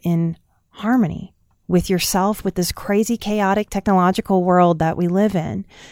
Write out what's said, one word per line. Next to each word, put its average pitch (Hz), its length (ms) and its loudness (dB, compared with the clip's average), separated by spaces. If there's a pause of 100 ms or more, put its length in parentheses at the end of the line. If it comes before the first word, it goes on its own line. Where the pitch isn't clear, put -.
in 165 360 -2 (320)
harmony - 680 -2 (320)
with 175 200 2
yourself, 190 560 -2
with 190 120 -4
this 175 160 -2
crazy, 214 440 -2
chaotic 208 540 -2
technological 190 760 2
world 180 360 4
that 160 180 0
we 175 100 0
live 196 280 2
in?" 185 320 -6 (240)